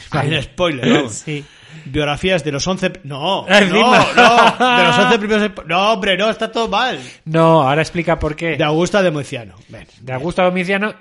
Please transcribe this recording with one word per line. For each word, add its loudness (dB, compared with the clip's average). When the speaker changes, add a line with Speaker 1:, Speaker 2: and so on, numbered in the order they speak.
Speaker 1:
Hay -4
Speaker 2:
vale. -2
Speaker 1:
un -4
spoiler, -2
vamos. 0
Speaker 2:
<laughs> -14
Sí. -8
Speaker 1:
Biografías -2
de -6
los -6
once, -2
no, -4
Speaker 2:
Ah, 6
Speaker 1:
no, 4
Speaker 2:
encima. 4
Speaker 1:
no, 2
de 4
los 2
once 4
primeros 0
esp-, -6
no, 0
hombre, 0
no, 0
está -4
todo -2
mal. -2
Speaker 2:
No, 4
ahora 2
explica -4
por -4
qué. -6
Speaker 1:
De 0
Augusta 0
de 0
Muciano. -10
Ven, -20
Speaker 2:
De -12
Speaker 1:
ven. -4
Speaker 2:
Augusto -4
Domiciano -2